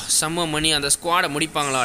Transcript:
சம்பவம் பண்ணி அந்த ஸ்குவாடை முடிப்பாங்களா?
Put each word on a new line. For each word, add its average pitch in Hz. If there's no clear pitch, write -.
சம்பவம் 165
பண்ணி 156
அந்த 143
ஸ்குவாடை 175
முடிப்பாங்களா? 147